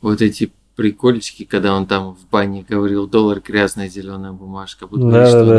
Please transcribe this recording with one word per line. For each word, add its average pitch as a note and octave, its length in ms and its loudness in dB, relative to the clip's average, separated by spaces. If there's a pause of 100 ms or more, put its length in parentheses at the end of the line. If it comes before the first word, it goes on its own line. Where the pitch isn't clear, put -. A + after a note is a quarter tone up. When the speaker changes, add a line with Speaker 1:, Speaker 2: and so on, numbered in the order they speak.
Speaker 1:
вот G#2+ 200 -2
эти G#2+ 300 -2 (240)
прикольчики, A2 680 -2
когда G2 300 -2
он F#2+ 100 -4
там F#2+ 300 -6
в - 160 -20
бане G2 380 -4
говорил, G2+ 380 -4
«Доллар — G#2 400 0
грязная G2 420 -2
зелёная F#2+ 420 -14
бумажка». F#2+ 560 -16
Будут A#2+ 180 -2
Speaker 2:
Да, A#2 60 4
Speaker 1:
говорить, B2 180 6
что A#2+ 160 6
Speaker 2:
да, A2+ 60 6
Speaker 1:
он A2+ 80 6